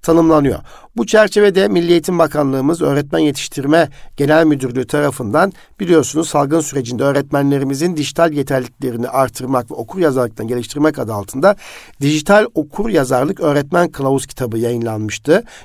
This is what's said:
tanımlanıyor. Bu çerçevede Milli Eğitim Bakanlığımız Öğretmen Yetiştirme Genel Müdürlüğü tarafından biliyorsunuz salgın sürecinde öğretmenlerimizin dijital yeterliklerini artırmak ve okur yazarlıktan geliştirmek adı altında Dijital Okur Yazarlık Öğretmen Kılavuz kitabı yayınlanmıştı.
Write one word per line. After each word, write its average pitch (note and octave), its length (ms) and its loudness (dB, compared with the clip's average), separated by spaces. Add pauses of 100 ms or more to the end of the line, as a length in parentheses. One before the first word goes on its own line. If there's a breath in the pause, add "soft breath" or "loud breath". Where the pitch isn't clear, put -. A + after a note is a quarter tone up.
tanımlanıyor. D#3 580 2 (380 loud breath)
Bu A3+ 80 -2
çerçevede G#3 600 4
Milli F3 240 2
Eğitim F3 280 2
Bakanlığımız D3 640 0
Öğretmen C#3+ 380 0
Yetiştirme D3 680 0 (280 soft breath)
Genel D3+ 280 4
Müdürlüğü C3 420 -2
tarafından D3 640 0 (260 soft breath)
biliyorsunuz E3 500 0
salgın D3 300 0
sürecinde B2+ 440 -4
öğretmenlerimizin C#3 920 0
dijital D#3 360 0
yeterliklerini C3 760 -4
artırmak B2+ 640 -2
ve - 40 -12
okur A#2+ 240 -10
yazarlıktan C3 480 0
geliştirmek C#3+ 520 -4
adı A2+ 140 -6
altında C3 420 0 (460 loud breath)
Dijital D#3 520 2
Okur E3 360 -4
Yazarlık C#3 500 0
Öğretmen D3 520 0
Kılavuz C3+ 340 -2
kitabı A#2 320 -6
yayınlanmıştı. A#2 840 -2 (220 loud breath)